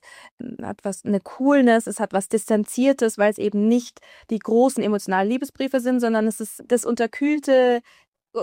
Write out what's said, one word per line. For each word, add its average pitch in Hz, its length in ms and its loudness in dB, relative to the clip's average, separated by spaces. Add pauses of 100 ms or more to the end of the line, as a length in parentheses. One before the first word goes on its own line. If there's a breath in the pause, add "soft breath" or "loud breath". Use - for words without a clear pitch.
(600 loud breath)
hat - 220 -12
was, 196 200 -8
eine 202 160 0
Coolness, 254 680 2
es 214 120 -8
hat 208 140 -4
was 196 160 -2
Distanziertes, 226 880 0
weil 208 140 4
es 208 60 -6
eben 208 300 0
nicht 240 320 0 (300 loud breath)
die 220 100 -4
großen 240 440 2
emotionalen 196 460 0
Liebesbriefe 269 500 -4
sind, 247 200 0
sondern 226 280 0
es 220 120 -4
ist - 280 -12
das 240 180 0
unterkühlte 254 960 0 (600 soft breath)